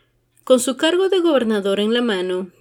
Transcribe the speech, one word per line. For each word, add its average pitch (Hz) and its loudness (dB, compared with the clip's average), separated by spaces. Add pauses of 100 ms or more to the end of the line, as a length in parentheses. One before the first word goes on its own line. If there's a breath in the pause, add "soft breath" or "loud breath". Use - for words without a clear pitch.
(440 soft breath)
Con 254 4
su 262 -4
cargo 359 0
de 381 0
gobernador 220 0
en 220 0
la 240 0
mano, 185 -4